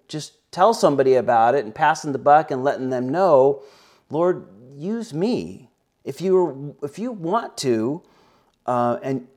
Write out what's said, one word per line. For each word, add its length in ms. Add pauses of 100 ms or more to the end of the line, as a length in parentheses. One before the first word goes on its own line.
just 440
tell 220
somebody 420
about 400
it 100
and 100
passing 380
the 60
buck 320
and 120
letting 260
them 200
know, 540 (460)
Lord, 380 (260)
use 400
me. 520 (380)
If 180
you, 600
if 140
you 140
want 460
to, 440 (640)
uh, 380
and 340